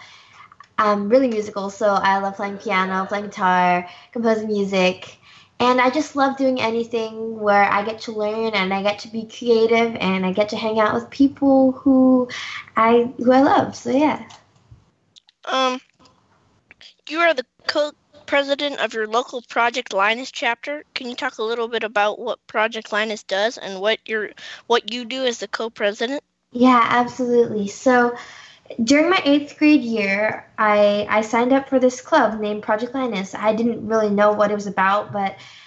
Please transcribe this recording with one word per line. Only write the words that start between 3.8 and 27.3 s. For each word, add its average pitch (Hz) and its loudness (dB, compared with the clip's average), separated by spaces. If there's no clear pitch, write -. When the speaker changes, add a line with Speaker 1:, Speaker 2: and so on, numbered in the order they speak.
Speaker 1:
composing 220 0
music. 196 -2
And 247 2
I 254 2
just 294 -2
love 269 0
doing 262 0
anything 226 -4
where 202 4
I 202 0
get 220 -8
to 233 -10
learn 214 -2
and 190 -2
I 196 -2
get 208 -2
to - -16
be 220 -8
creative 226 2
and 190 -2
I 185 0
get 208 0
to 226 -6
hang 220 -2
out 214 2
with 233 -6
people 269 4
who 262 4
I, 233 4
who 240 4
I 254 6
love. 294 2
So, - -8
yeah. 269 0
Speaker 2:
Um, 262 -2
you 302 -6
are 339 2
the 254 -6
co-president 285 -4
of 226 -4
your 214 -4
local 240 -4
Project 240 -2
Linus 220 -2
chapter. 285 -8
Can 254 -10
you 240 -10
talk 262 -8
a 240 -8
little 233 -4
bit 233 -6
about 214 -2
what 226 -8
Project 220 -4
Linus 214 -4
does 202 -4
and 190 -12
what 208 -2
your, 220 -6
what 233 -2
you 247 -8
do 262 -6
as 240 -4
the 202 -10
co-president? 233 -4
Speaker 1:
Yeah, 247 4
absolutely. 240 0